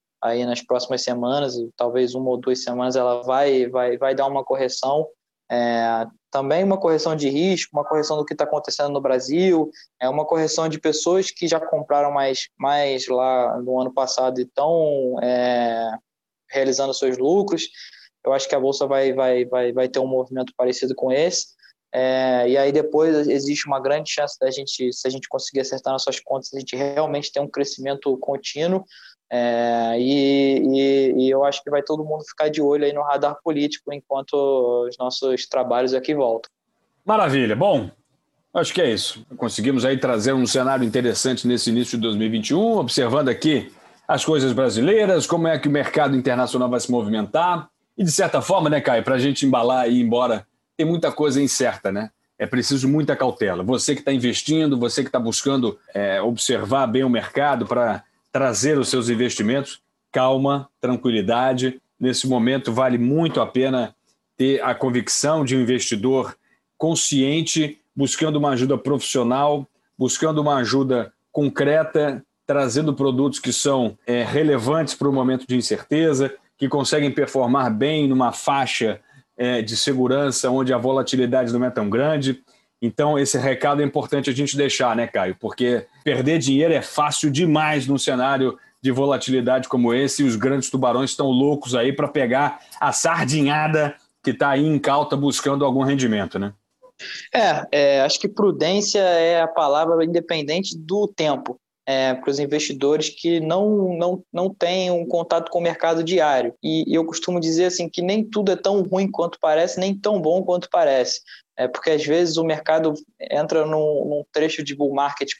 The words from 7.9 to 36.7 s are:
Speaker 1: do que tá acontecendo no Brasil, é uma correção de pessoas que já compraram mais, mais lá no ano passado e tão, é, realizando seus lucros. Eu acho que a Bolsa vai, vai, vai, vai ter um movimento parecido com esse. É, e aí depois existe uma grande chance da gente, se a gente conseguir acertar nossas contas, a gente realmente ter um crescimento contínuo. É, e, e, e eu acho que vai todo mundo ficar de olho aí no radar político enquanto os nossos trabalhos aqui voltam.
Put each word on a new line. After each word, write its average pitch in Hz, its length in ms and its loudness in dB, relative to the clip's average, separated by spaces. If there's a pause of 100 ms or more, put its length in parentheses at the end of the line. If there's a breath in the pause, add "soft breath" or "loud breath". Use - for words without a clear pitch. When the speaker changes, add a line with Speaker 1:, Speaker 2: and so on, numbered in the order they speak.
Speaker 1:
do 151 80 -2
que 151 100 -8
tá 147 100 -2
acontecendo 147 460 -4
no 143 100 -2
Brasil, 151 720 2 (300 loud breath)
é 127 80 -2
uma 151 160 -2
correção 160 440 0
de 156 120 -6
pessoas 170 500 0
que - 160 -8
já 160 140 0
compraram 147 520 0
mais, 135 360 -2 (100)
mais 139 480 0
lá 127 560 0
no 127 160 -2
ano 127 140 -2
passado 127 480 -2
e 123 60 -2
tão, 143 760 0
é, 120 680 0 (600)
realizando 135 420 0
seus 127 240 -2
lucros. 170 520 0 (560 loud breath)
Eu 131 80 0
acho 135 160 -2
que 143 60 0
a 139 60 0
Bolsa 139 260 0
vai, 135 260 2
vai, 127 320 2
vai, 123 280 -2
vai 127 160 0
ter 131 120 -2
um 131 80 -2
movimento 127 480 -4
parecido 127 380 -2
com 131 180 -2
esse. 165 360 0 (460 soft breath)
É, 127 540 2
e 131 80 4
aí 139 160 4
depois 151 560 2
existe 139 380 -2
uma 135 140 -2
grande 147 300 -2
chance 147 300 -4
da 131 100 2
gente, 131 420 -4
se - 140 -8
a 127 40 0
gente 131 180 -10
conseguir 135 320 -4
acertar 131 320 -4
nossas 131 260 -4
contas, - 340 -6
a 135 60 -8
gente 131 160 -10
realmente 143 560 -2
ter - 80 -4
um 143 100 -4
crescimento 139 720 -4
contínuo. 156 640 -4 (440 loud breath)
É, 117 720 0
e, 139 640 2
e, 135 520 4 (120)
e 131 40 4
eu 135 140 4
acho 139 160 0
que - 80 -14
vai 143 140 0
todo 156 220 -4
mundo 156 240 -6
ficar 151 200 -2
de 151 140 -2
olho 147 220 4
aí 143 80 2
no 147 100 -4
radar 143 400 0
político 147 500 -4
enquanto 139 420 -6 (540)
os 123 100 -10
nossos 127 500 -4
trabalhos 127 460 0
aqui 131 200 -2
voltam. 120 340 0 (560)